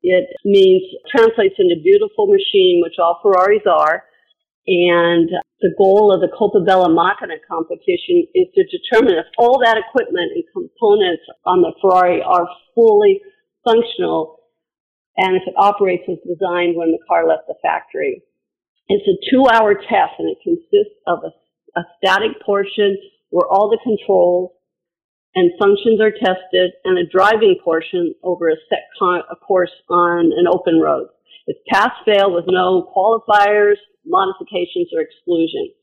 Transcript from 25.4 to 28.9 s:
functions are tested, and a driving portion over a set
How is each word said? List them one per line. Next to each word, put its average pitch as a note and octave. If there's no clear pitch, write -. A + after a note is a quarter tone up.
functions G#3
are G#3+
tested, F#3
and F#3
a F3
driving G3+
portion E3
over E3+
a D#3
set -